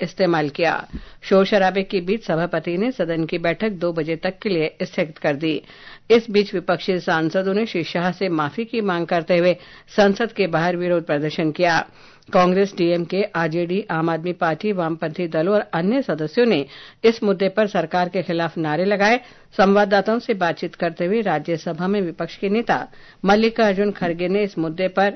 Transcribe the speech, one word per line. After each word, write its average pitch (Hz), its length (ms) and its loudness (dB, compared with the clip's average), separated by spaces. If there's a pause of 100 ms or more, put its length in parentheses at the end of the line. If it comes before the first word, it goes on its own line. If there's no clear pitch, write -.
इस्तेमाल 165 480 0
किया। 156 380 -2 (340)
शोर 190 240 4
शराबे 190 380 2
के 190 180 -2
बीच 190 220 -4
सभापति 170 540 -2
ने 233 140 0
सदन 165 340 -2
की 175 120 -4
बैठक 170 320 -2
दो 175 240 -2
बजे 160 220 -2
तक 185 240 -6
के 220 100 -4
लिए 160 320 0
स्थगित 156 360 -6
कर 151 180 -2
दी। 156 260 -2 (500)
इस 233 180 4
बीच 202 240 2
विपक्षी 180 460 -2
सांसदों 175 540 0
ने 214 120 2
श्री 180 180 -4
शाह 180 280 -2
से 185 180 -2
माफी 156 360 -2
की 226 160 -4
मांग 175 260 -2
करते 175 300 2
हुए 175 180 4 (320)
संसद 202 440 2
के 196 160 0
बाहर 170 300 0
विरोध 175 280 0
प्रदर्शन 151 460 -2
किया। 170 340 0 (480)
कांग्रेस, 185 440 4
डीएमके, 175 460 0
आरजेडी, 170 680 -2
आम 165 180 0
आदमी 165 240 -2
पार्टी, 175 380 -2
वामपंथी 165 560 -4
दलों 165 280 0
और 208 60 2
अन्य 196 400 0
सदस्यों 160 440 0
ने 160 200 2 (380)
इस 226 200 2
मुद्दे 196 260 2
पर 208 180 0
सरकार 180 420 -2
के 185 140 -4
खिलाफ 165 340 -2
नारे 160 280 0
लगाए। 202 320 2 (400)
संवाददाताओं 202 600 4
से 240 140 -4
बातचीत 175 420 -2
करते 170 300 -4
हुए 214 160 0
राज्यसभा 165 640 -2
में 202 140 0
विपक्ष 165 360 -6
के 196 120 -4
नेता 202 380 0 (380)
मल्लिकार्जुन 208 680 2
खड़गे 175 360 -4
ने 196 160 0
इस 202 140 -4
मुद्दे 165 300 -2
पर 196 280 2